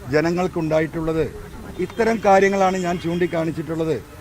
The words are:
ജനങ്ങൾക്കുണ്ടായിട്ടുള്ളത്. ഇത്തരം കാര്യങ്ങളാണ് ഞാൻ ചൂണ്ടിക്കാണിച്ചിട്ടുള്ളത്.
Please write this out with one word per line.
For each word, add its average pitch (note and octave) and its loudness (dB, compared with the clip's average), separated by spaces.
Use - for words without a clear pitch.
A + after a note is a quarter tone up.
ജനങ്ങൾക്കുണ്ടായിട്ടുള്ളത്. D#3+ 0
ഇത്തരം A3+ 0
കാര്യങ്ങളാണ് G3 6
ഞാൻ F3 0
ചൂണ്ടിക്കാണിച്ചിട്ടുള്ളത്. D#3+ -2